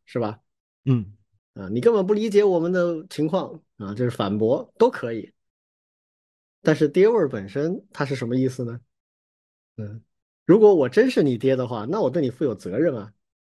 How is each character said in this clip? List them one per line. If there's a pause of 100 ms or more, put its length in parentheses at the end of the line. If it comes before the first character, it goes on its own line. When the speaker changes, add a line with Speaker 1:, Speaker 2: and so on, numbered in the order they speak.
Speaker 1:
是
吧？ (460)
Speaker 2:
嗯。 (400)
Speaker 1:
啊
，“你
根
本
不
理
解
我
们
的
情
况”， (180)
啊，
这
是
反
驳，
都
可
以。 (1300)
但
是
“爹
味
儿”
本
身
它
是
什
么
意
思
呢？ (960)
嗯， (460)
如
果
我
真
是
你
爹
的
话，
那
我
对
你
负
有
责
任
啊， (360)